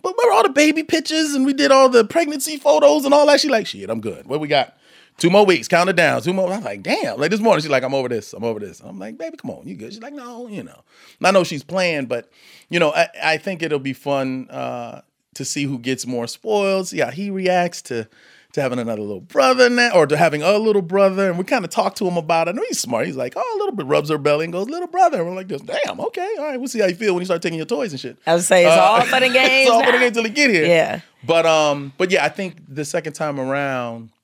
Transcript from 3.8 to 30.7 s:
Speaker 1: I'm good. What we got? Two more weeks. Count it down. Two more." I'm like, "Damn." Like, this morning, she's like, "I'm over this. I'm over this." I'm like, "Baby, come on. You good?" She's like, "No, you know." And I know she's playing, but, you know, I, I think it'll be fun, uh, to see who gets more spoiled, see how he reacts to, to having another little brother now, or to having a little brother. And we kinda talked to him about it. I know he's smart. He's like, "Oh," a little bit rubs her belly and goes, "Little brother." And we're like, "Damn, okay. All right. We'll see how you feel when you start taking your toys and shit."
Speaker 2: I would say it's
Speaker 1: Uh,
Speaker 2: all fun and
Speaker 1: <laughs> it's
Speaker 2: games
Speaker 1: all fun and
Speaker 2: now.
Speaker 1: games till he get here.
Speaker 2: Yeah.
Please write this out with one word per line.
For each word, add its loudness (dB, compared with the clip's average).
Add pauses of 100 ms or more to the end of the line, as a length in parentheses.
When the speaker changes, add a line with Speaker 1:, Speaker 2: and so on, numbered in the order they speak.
Speaker 1:
I'm -6
good. -10
What -4
we -8
got? 0 (420)
Two 2
more 8
weeks. 4
Count 2
it 0
down. 2
Two -2
more." -2
I'm -6
like, -10
"Damn." -4
Like, 0
this -2
morning, 2
she's -4
like, 2
"I'm -4
over -2
this. -6
I'm -12
over -4
this." -14
I'm -16
like, -14
"Baby, -12
come -12
on. -16
You -14
good?" -16
She's -20
like, -18
"No, -16
you -12
know." -20 (400)
And 0
I 4
know 4
she's -8
playing, -2
but, -6 (400)
you -2
know, 2
I, 0 (160)
I 0
think -8
it'll -2
be -8
fun, -6
uh, -10 (320)
to -12
see -6
who -6
gets -6
more -6
spoiled, -2
see -8
how 0
he -8
reacts 0
to, -6 (460)
to -2
having -2
another -6
little -8
brother 4
now, 2
or 6
to 0
having 2
a 4
little 2
brother. 2
And -2
we -4
kinda -2
talked -2
to -2
him -2
about 0
it. -4
I -6
know -4
he's -6
smart. -2
He's -8
like, -6
"Oh," -4
a -4
little -4
bit -8
rubs 0
her 0
belly 2
and -10
goes, -6
"Little -8
brother." 2
And -4
we're -10
like, -12
"Damn, -6
okay. -6 (100)
All -6
right. -6
We'll -8
see -8
how 2
you -2
feel -2
when -4
you -8
start -2
taking -4
your -6
toys -4
and -10
shit." -12 (100)
Speaker 2:
I 4
would 0
say 6
it's 8
Speaker 1:
Uh, 8
Speaker 2:
all 6
fun 2
and 2
Speaker 1:
<laughs> -
it's 4
Speaker 2:
games 4
Speaker 1:
all 6
fun 4
and 4
Speaker 2:
now. 2
Speaker 1:
games 2
till 0
he -2
get 2
here. 4
Speaker 2:
Yeah. 2 (260)